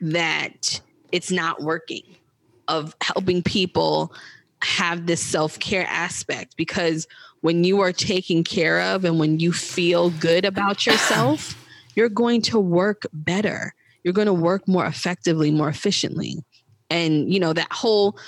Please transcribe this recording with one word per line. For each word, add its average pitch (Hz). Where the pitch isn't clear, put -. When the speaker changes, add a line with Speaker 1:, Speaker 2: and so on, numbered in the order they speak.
Speaker 1:
that 160
it's 175
not 165
working, 160
of 156
helping 185
people 165
have 170
this 170
self-care 160
aspect, -
because 165
when 170
you 190
are 180
taken 180
care 165
of 190
and 165
when 156
you 170
feel 175
good 170
about 202
Speaker 2:
<coughs> -
Speaker 1:
yourself, 233
you're 226
going 233
to 220
work 190
better. 175
You're 175
gonna 208
work 175
more 180
effectively, 160
more 151
efficiently. -
And, 160
you 196
know, 165
that 165
whole 208